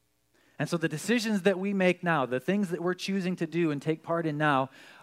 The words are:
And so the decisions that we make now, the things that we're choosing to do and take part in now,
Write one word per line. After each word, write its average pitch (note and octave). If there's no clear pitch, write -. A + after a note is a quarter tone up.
And C#3+
so E3+
the D#3+
decisions G#3
that F#3
we G3+
make F3+
now, D#3+
the B2
things G3
that E3+
we're F3+
choosing F#3
to E3+
do D#3+
and C#3+
take D#3+
part E3
in D3
now, C#3